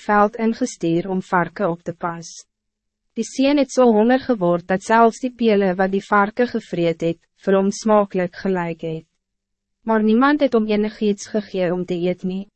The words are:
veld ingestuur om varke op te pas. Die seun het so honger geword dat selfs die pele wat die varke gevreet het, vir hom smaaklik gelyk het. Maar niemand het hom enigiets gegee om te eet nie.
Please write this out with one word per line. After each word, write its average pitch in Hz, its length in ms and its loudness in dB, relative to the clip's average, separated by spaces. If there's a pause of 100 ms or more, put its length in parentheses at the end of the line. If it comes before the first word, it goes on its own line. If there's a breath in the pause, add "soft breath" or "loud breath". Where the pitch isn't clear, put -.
veld 208 300 2
ingestuur 196 720 -2
om 190 120 -2
varke 180 460 -2
op 170 160 -6
te 170 100 -8
pas. 170 340 -10 (880)
Die 226 100 -6
seun 277 340 0
het 269 140 0
so 254 120 2
honger 240 360 4
geword 175 480 -2
dat 190 140 -2
selfs 226 380 2
die 254 140 -6
pele 202 420 2
wat 190 160 0
die 196 180 -2
varke 208 380 0
gevreet 170 540 -4
het, 165 180 -2 (180)
vir 196 180 0
hom 196 160 2
smaaklik 202 640 0
gelyk 175 460 -4
het. 160 240 -8 (800)
Maar 220 200 0
niemand 269 380 4
het 269 120 2
hom 220 140 0
enigiets 214 600 -2
gegee 190 460 -4
om 180 120 -4
te 180 80 -6
eet 180 300 -4
nie. 190 320 -6